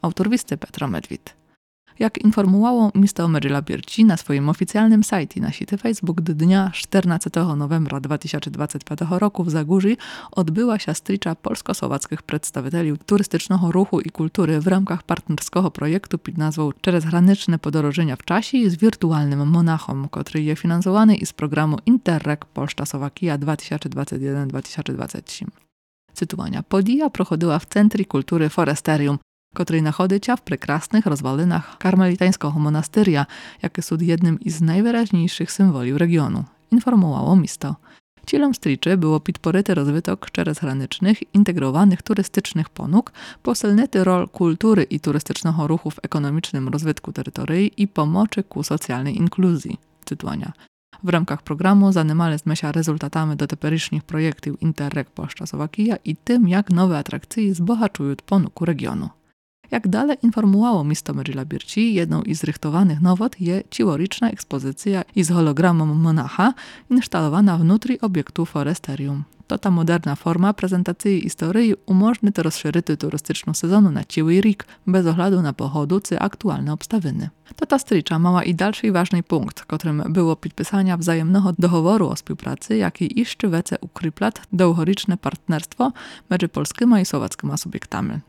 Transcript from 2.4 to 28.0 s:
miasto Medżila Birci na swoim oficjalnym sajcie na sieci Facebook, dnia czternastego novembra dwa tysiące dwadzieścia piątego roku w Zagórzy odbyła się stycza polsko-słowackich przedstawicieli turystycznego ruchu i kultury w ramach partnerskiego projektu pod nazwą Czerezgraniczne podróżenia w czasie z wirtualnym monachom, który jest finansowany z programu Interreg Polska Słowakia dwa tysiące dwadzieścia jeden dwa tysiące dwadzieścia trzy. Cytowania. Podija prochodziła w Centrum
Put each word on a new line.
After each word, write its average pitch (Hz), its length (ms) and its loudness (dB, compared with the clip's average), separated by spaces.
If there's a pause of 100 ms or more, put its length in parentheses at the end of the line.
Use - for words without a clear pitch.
miasto 196 340 4
Medżila 143 340 2
Birci - 420 0
na 190 120 6
swoim 143 320 0
oficjalnym 214 560 4
sajcie 180 360 -4
na 143 120 -2
sieci - 240 -6
Facebook, 185 440 -2
dnia 175 540 2
czternastego 175 840 0
novembra 147 440 -2
dwa 143 180 -4
tysiące 151 320 -8
dwadzieścia 147 380 -8
piątego 170 300 -4
roku 202 260 0
w 175 60 -2
Zagórzy 185 460 2 (360)
odbyła 196 460 0
się 180 160 -4
stycza 190 400 -4
polsko-słowackich - 880 -6
przedstawicieli 151 760 -4
turystycznego 185 760 0
ruchu 185 280 2
i 165 100 -6
kultury 156 500 0
w 160 60 -2
ramach 185 360 0
partnerskiego - 680 -2
projektu 165 480 -4
pod - 180 -10
nazwą 151 340 -2 (100)
Czerezgraniczne 175 800 2
podróżenia 147 580 0
w - 80 -16
czasie 214 460 2
z 170 60 -2
wirtualnym 151 720 2
monachom, 160 640 2
który - 320 -6
jest 151 200 -2
finansowany 190 640 4
z - 80 -8
programu 151 440 0 (100)
Interreg 160 580 0
Polska - 420 -8
Słowakia 143 520 -4
dwa 147 180 -2
tysiące - 320 -8
dwadzieścia 135 380 -6
jeden 139 220 -4
dwa 135 140 -6
tysiące - 300 -8
dwadzieścia - 300 -8
trzy. - 220 -14 (680)
Cytowania. - 480 -6
Podija 247 480 0
prochodziła 165 480 -2
w - 80 -8
Centrum 208 380 4